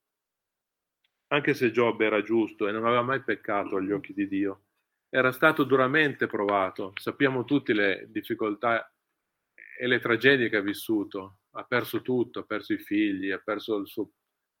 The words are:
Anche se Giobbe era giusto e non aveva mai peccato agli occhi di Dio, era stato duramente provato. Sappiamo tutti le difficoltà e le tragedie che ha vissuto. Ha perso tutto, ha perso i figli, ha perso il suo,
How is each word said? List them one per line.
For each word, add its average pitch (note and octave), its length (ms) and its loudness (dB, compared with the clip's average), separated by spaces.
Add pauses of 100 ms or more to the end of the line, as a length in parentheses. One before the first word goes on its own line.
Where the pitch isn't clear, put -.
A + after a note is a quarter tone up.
(1300)
Anche D3 220 2
se A#2 160 2
Giobbe A2 340 2
era G#2+ 160 2
giusto G#2+ 460 0
e G2+ 40 -2
non A2 140 -2
aveva A#2+ 160 2
mai B2+ 200 -2
peccato G2+ 560 -4
agli F#2+ 140 -2
occhi G2 220 -4
di G2 140 -2
Dio, G2 380 -4 (440)
era C3 220 2
stato D3+ 320 2
duramente C3 640 2
provato. G2+ 720 -2
Sappiamo B2+ 460 0
tutti C3+ 280 2
le G2+ 360 0
difficoltà A2 840 -2 (840)
e B2+ 80 -2
le B2 120 2
tragedie A#2+ 500 4
che G#2+ 80 0
ha G2 40 0
vissuto. G2+ 760 -4 (140)
Ha G#2+ 100 -12
perso A#2 400 -4
tutto, A#2 380 -2
ha - 20 -10
perso - 300 -6
i G2+ 40 0
figli, G2 540 -2
ha F#2 80 -6
perso G#2+ 380 -4
il F#2+ 100 -6
suo, - 240 -8 (480)